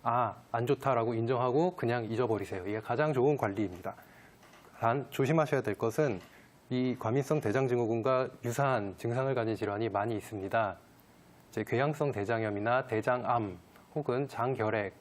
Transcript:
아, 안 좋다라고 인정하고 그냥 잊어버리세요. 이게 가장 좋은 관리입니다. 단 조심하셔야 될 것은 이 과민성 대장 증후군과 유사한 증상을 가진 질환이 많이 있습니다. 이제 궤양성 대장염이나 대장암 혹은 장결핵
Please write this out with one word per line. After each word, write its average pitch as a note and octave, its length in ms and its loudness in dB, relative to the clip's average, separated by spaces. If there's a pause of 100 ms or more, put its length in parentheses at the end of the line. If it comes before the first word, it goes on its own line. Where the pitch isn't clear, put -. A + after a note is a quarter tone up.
아, A#2 320 2 (160)
안 A#2 140 0
좋다라고 A#2 500 2
인정하고 B2+ 600 2
그냥 A#2+ 300 0
잊어버리세요. G#2 600 -2
이게 G#2+ 140 -2
가장 C#3+ 340 0
좋은 C3 240 4
관리입니다. G2 580 -2 (840)
단 B2+ 300 2
조심하셔야 C#3+ 520 2
될 G#2 140 -2
것은 A2+ 460 0 (480)
이 B2+ 300 0
과민성 C#3 420 0
대장 B2+ 260 2
증후군과 A#2+ 640 2 (160)
유사한 A#2+ 520 0
증상을 C3 360 -2
가진 A2+ 220 0
질환이 G#2 340 -2
많이 G#2 260 0
있습니다. G2+ 640 -2 (720)
이제 A2 140 -4
궤양성 C#3+ 480 0
대장염이나 A2 760 0
대장암 A2+ 720 0 (380)
혹은 C3+ 320 -2
장결핵 A2 720 -2